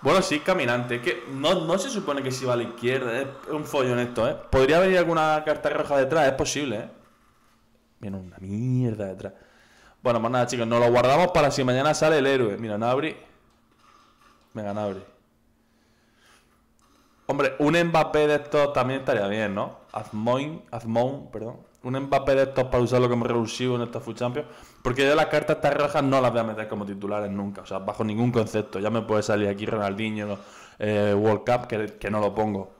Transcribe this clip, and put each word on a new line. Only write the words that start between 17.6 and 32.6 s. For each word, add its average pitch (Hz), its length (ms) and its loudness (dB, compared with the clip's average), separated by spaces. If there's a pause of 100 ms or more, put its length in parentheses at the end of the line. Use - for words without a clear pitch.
un 156 220 4
Mbappé 156 440 2
de 151 80 4
estos 147 400 0
también 131 260 0
estaría 120 260 0
bien, 104 280 -2
¿no? 110 240 -6 (120)
Azmoun, 123 800 -4
Azmoun, 117 600 -4
perdón. 110 260 -12 (260)
Un 127 160 -6
Mbappé 139 360 0
de 135 100 4
estos 131 200 -2
para 127 180 0
usarlo 123 280 2
como 120 140 0
revulsivo 120 520 -2
en 120 60 -2
esta 117 180 -8
Food 113 160 -12
Champions. 123 320 -4 (340)
Porque 131 240 0
yo 143 80 6
las 156 120 2
cartas 151 300 0
estas 143 180 2
rojas 143 280 0
no 135 180 4
las 123 100 4
voy 117 100 0
a 113 40 0
meter 107 220 -6
como 104 200 -6
titulares 101 440 -6
nunca. 98 300 -6
O 90 60 -16
sea, 95 120 -6
bajo 101 260 -4
ningún 110 280 0
concepto. 107 460 0
Ya 101 100 -2
me 113 140 -2
puede 107 200 0
salir 104 260 0
aquí 101 180 -4
Ronaldinho, 104 720 -4 (400)
eh, 104 360 2
World 104 260 4
Cup, 123 260 0
que, 107 320 -4
que 101 120 -6
no 107 100 0
lo 101 140 0
pongo. 104 460 -2